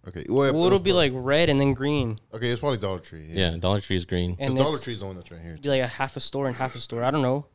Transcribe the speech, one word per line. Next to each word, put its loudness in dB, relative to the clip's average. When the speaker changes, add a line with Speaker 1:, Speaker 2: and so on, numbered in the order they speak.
Speaker 1:
Okay. -10
Well, 4
Speaker 2:
Well, 2
it'll 6
Speaker 1:
it 0
Speaker 2:
be, 2
Speaker 1:
was 4
Speaker 2:
like, 4
red 2
and 4
then 4
green. -2
Speaker 1:
Okay, -2
it's 0
probably 0
Dollar -2
Tree. -14
Yeah. 2
Speaker 3:
Yeah, -4
Dollar 2
Tree -2
is 0
green. -2
Speaker 2:
And 0
Speaker 1:
Dollar 2
Speaker 2:
it's -6
Speaker 1:
Tree -8
is -10
the -10
one -10
that's -18
right -16
here, -12
Speaker 2:
be, -14
Speaker 1:
too. -4
Speaker 2:
like, 2
a 0
half -4
a -8
store -4
and -4
half -4
a -10
store. -4
I 2
don't 0
know. 0